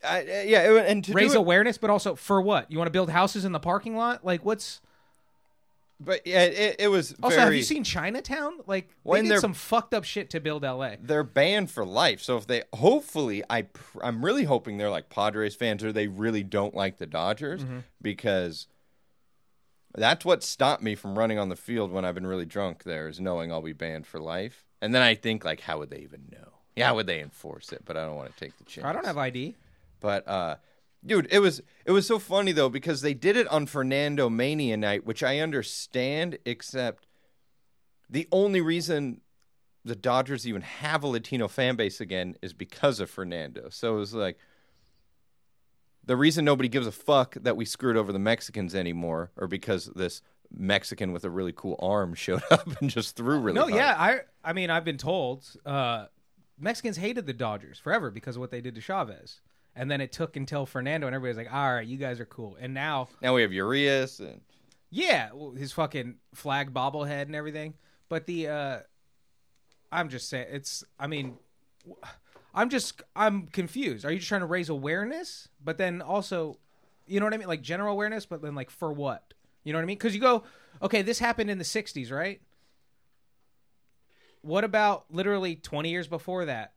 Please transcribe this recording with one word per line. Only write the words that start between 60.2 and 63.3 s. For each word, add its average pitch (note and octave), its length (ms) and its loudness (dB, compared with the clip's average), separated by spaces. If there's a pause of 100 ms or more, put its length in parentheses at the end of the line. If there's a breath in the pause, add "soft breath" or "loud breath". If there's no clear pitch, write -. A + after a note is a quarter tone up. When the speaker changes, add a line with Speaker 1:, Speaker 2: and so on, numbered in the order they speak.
Speaker 2:
until C#3 300 -4
Fernando C#3+ 420 -4
and B2+ 80 -4
everybody B2+ 220 -4
was A2+ 100 -10
like, A#2 80 -12
"All C#3 180 0
right, A2+ 140 -4
you B2+ 100 -8
guys B2+ 220 -6
are A#2+ 60 -10
cool." G#2 340 -14
And B2+ 140 -10
now C3+ 340 -4 (140)
Speaker 1:
Now B2+ 140 4